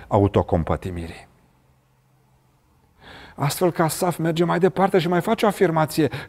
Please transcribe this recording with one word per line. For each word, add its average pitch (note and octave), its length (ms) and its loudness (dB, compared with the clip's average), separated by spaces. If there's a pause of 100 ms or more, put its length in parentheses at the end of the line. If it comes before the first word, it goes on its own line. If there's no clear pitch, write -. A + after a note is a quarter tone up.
autocompătimirii. F2 1200 -2 (2000)
Astfel D#3+ 360 0
că E3+ 120 0
Asaf E3 340 -2
merge E3 260 0
mai E3+ 160 0
departe F#3+ 400 2
și D#3 80 0
mai F3 140 0
face A3 240 0
o - 20 4
afirmație D#3+ 640 2 (200)